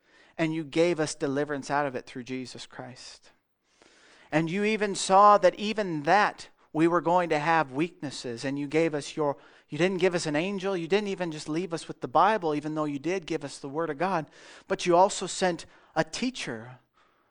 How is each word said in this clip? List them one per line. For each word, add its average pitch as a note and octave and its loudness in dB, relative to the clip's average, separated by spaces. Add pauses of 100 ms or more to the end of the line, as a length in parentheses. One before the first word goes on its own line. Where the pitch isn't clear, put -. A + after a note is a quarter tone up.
(360)
and D#3+ 0
you D#3+ -4
gave E3 2
us D#3 -2
deliverance C#3+ -4
out C#3+ 0
of B2+ -6
it B2 -10
through B2+ -12
Jesus B2+ -12
Christ. - -18 (1000)
And D#3+ 0
you G3+ -2
even G#3 0
saw G3+ 8
that F3+ 4
even G3+ -4
that F3 2 (240)
we D#3+ 4
were E3+ 2
going F3 2
to D#3 2
have D#3 2
weaknesses, C3+ -6
and C#3 -4
you C#3+ -4
gave D#3 2
us C#3+ -8
your, C#3+ 0 (320)
you D3+ -6
didn't F#3 2
give F3 2
us E3 -4
an D3+ -2
angel, F#3+ -2
you E3 -6
didn't G3+ 0
even F3+ -4
just D3+ -10
leave E3+ -4
us D#3+ -6
with - -12
the C3+ -6
Bible, E3+ 4
even D3+ -4
though D#3 -2
you D3 -4
did E3 -4
give D#3 -4
us C#3 -12
the D3 -12
Word D#3 -4
of C#3+ -8
God, E3+ -2 (400)
but F#3+ -4
you E3+ 6
also F#3+ 4
sent F3 -2 (280)
a D#3+ 4
teacher. B2+ -8 (520)